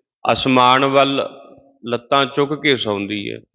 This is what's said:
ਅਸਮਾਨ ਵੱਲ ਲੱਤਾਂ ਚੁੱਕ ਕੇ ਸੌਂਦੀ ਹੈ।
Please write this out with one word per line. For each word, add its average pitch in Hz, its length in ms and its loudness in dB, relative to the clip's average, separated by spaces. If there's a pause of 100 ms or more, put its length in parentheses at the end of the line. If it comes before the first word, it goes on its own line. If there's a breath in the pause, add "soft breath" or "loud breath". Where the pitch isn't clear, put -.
(320)
ਅਸਮਾਨ 127 520 2
ਵੱਲ 139 460 0 (560)
ਲੱਤਾਂ 123 400 0
ਚੁੱਕ 143 280 -4
ਕੇ 139 220 0
ਸੌਂਦੀ 104 560 -6
ਹੈ। 113 60 -12 (160)